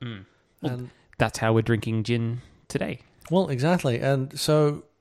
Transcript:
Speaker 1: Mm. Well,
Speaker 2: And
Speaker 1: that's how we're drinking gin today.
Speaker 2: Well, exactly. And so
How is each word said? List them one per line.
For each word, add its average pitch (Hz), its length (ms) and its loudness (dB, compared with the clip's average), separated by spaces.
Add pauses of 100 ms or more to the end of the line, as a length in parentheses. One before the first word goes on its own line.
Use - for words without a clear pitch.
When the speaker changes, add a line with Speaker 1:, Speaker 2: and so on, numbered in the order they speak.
Speaker 1:
Mm. 107 220 -12 (360)
Well, 139 120 -4
Speaker 2:
And 123 180 -10 (280)
Speaker 1:
that's 110 200 0
how 113 140 4
we're 113 100 6
drinking 110 420 0
gin 117 380 -2 (260)
today. - 320 -6 (300)
Speaker 2:
Well, 185 180 2
exactly. 139 520 0
And 135 380 0
so 151 460 2 (160)